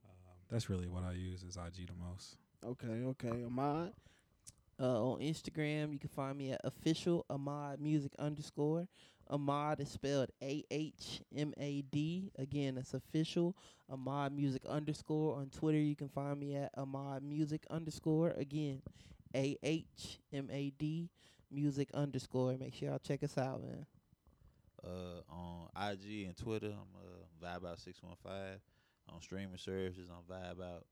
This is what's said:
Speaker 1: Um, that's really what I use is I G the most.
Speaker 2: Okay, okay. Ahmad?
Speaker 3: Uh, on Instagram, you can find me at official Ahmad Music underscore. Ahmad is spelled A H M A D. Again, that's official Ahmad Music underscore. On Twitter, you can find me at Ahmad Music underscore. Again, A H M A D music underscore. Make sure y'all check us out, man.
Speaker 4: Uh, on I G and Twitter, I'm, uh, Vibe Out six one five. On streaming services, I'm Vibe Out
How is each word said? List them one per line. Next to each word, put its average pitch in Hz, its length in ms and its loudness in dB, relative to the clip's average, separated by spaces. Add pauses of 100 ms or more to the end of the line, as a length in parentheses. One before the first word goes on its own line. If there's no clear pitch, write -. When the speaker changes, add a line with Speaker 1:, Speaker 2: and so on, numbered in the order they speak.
Speaker 1:
Um, - 60 -20 (400)
that's 117 200 2
really 90 180 4
what 90 160 0
I 90 80 0
use 92 300 -4
is 92 140 -8
I 87 140 -6
G 90 160 -8
the 90 80 -10
most. 87 420 -10 (280)
Speaker 2:
Okay, 120 420 -2
okay. 131 380 -2
Ahmad? 143 480 0 (840)
Speaker 3:
Uh, 127 340 4
on 87 80 -2
Instagram, 151 760 0
you 139 40 -4
can 147 120 -6
find 135 260 -2
me 135 160 -2
at - 120 -2
official 165 680 4
Ahmad 143 500 -2
Music 147 380 4
underscore. 147 680 2 (420)
Ahmad 147 520 2
is 143 80 -2
spelled 135 420 2 (120)
A 139 280 -2
H - 520 -4 (120)
M 147 240 0
A 143 240 0
D. 160 560 0
Again, 135 380 0
that's 131 180 -4
official 160 600 2 (340)
Ahmad 135 440 0
Music 143 320 4
underscore. 151 720 2
On 139 120 -2
Twitter, 156 300 6
you 147 180 6
can 143 140 -6
find 143 280 0
me 143 180 -2
at 139 200 0
Ahmad 135 460 -4
Music 151 480 0
underscore. 160 680 4
Again, 143 460 0 (520)
A 139 280 4
H - 560 -2 (140)
M 139 200 -4
A 139 260 0
D 160 300 0 (420)
music 143 440 2
underscore. 131 640 2
Make 127 160 -8
sure 143 160 -4
y'all 139 80 0
check 139 240 0
us 147 160 0
out, 131 240 0
man. 120 240 -8 (1000)
Speaker 4:
Uh, 90 460 -8
on 87 440 -8
I 101 220 -2
G 101 300 -6
and 87 100 -6
Twitter, 110 320 -2
I'm, 98 260 -10
uh, 90 500 -16 (140)
Vibe 90 100 -6
Out 85 120 -6
six - 220 -14
one 90 200 -12
five. 95 380 -8 (520)
On 101 100 -14
streaming 95 340 -6
services, 92 540 -4
I'm 87 120 -16 (100)
Vibe 90 300 -8
Out 87 300 -10